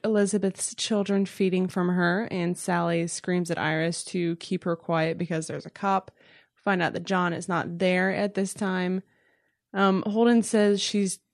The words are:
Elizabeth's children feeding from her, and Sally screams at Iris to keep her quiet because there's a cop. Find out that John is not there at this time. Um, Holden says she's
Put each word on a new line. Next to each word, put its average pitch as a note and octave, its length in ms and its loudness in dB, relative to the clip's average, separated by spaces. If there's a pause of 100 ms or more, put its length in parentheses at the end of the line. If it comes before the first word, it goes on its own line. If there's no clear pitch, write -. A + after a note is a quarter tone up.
Elizabeth's G3+ 720 0
children G3+ 500 0
feeding F#3 440 0
from F3+ 220 0
her, F3+ 420 2
and F3 260 -2
Sally E3+ 480 0
screams F3+ 440 -2
at E3 80 -2
Iris D#3+ 480 -2
to E3+ 300 -2
keep - 280 -6
her F3 100 0
quiet E3 420 -2
because D#3+ 300 -4
there's - 200 -10
a - 40 -16
cop. G3 400 -2 (540)
Find F#3+ 180 0
out D#3 120 -2
that F3 100 -6
John F3+ 280 0
is F3 160 -6
not E3+ 300 -2
there F#3 340 2
at G3+ 220 -2
this F#3+ 200 -2
time. F#3 500 -2 (680)
Um, G3 320 4
Holden A3+ 380 4
says G3+ 400 4
she's G3+ 380 0 (140)